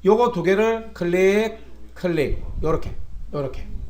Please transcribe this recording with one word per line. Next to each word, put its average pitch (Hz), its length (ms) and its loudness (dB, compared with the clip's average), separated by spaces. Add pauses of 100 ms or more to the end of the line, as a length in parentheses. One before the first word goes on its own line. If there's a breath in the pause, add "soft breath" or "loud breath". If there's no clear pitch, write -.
요거 226 260 6
두 175 120 -2
개를 220 500 2
클릭, 190 640 2 (380)
클릭. 165 500 0 (160)
요렇게, - 340 0 (380)
요렇게. 139 340 -4 (220)